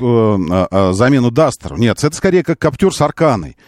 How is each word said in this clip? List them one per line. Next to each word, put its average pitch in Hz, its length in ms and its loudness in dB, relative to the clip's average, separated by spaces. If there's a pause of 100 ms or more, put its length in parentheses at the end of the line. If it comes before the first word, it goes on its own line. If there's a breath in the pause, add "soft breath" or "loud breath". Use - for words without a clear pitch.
э, 127 40 -4
а, 101 680 2
а, 95 220 2
замену 123 380 2
Дастеру. 117 480 -2
Нет, 110 240 0
это 151 120 -2
скорее 185 280 0
как 165 160 -4
Каптюр 165 360 0
с - 60 -8
Арканой. 139 560 -2 (120)